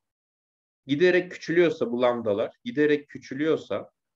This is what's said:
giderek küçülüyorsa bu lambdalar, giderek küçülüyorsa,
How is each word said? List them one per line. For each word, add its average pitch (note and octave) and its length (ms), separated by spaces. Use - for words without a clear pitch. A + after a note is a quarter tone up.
giderek F3+ 460
küçülüyorsa D#3+ 580
bu A#2+ 120
lambdalar, A#2+ 640
giderek D3 440
küçülüyorsa, C#3 840